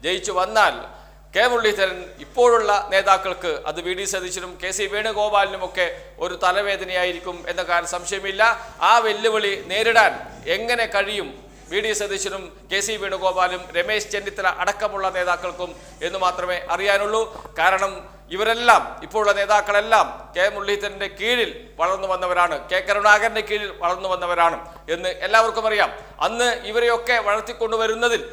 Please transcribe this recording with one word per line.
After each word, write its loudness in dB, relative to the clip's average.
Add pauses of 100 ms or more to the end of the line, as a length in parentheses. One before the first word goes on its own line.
ജയിച്ചു -2
വന്നാൽ 2 (600)
കെ 4
മുരളീധരൻ 0 (260)
ഇപ്പോഴുള്ള 4 (220)
നേതാക്കൾക്ക്, 2 (180)
അത് -6
വി -4
ഡി -4
സതീശനും -8 (100)
കെ -4
സി -2
വേണുഗോപാലിനുമൊക്കെ 0 (380)
ഒരു -6
തലവേദനയായിരിക്കും 0 (140)
എന്ന -4
കാര്യം 0
സംശയമില്ല. -2 (460)
ആ 8 (120)
വെല്ലുവിളി 0 (180)
നേരിടാൻ 6 (440)
എങ്ങനെ -2
കഴിയും -2 (420)
വി -2
ഡി -2 (100)
സതീശനും -6 (280)
കെ 0
സി -4
വേണുഗോപാലും -2 (160)
രമേശ് -2
ചെന്നിത്തല -4 (160)
അടക്കമുള്ള -2 (120)
നേതാക്കൾക്കും -2 (360)
എന്ന് -4
മാത്രമേ -2 (180)
അറിയാനുള്ളൂ. 2 (360)
കാരണം 4 (420)
ഇവരെല്ലാം, 6 (220)
ഇപ്പോഴുള്ള 0
നേതാക്കളെല്ലാം 4 (300)
കെ 2 (100)
മുരളീധരന്റെ -4 (100)
കീഴിൽ 0 (300)
വളർന്നു 0
വന്നവരാണ്, 0 (140)
കെ 0 (120)
കരുണാകരന്റെ 4
കീഴിൽ -4 (100)
വളർന്നു -2
വന്നവരാണ് 2 (340)
എന്ന് -4 (180)
എല്ലാവർക്കും 4
അറിയാം. 2 (380)
അന്ന് 0 (200)
ഇവരെയൊക്കെ 2 (100)
വളർത്തിക്കൊണ്ടുവരുന്നതിൽ 0